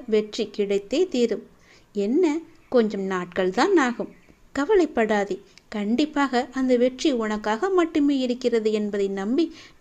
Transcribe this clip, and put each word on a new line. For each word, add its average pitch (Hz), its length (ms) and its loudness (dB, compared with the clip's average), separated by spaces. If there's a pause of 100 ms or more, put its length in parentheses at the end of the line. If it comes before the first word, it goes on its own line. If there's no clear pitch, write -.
வெற்றி 214 400 -2
கிடைத்தே 202 640 -2
தீரும். 233 360 0 (500)
என்ன, 285 400 2 (380)
கொஞ்சம் 214 340 2
நாட்கள் 185 480 -2
தான் 359 240 2
ஆகும். 240 360 -2 (400)
கவலைப்படாதே. 233 840 2 (300)
கண்டிப்பாக 254 720 0 (120)
அந்த 262 240 0
வெற்றி 254 360 2
உனக்காக 220 580 -2
மட்டுமே 320 460 2
இருக்கிறது 240 560 0
என்பதை 208 360 0
நம்பி, 202 360 0 (360)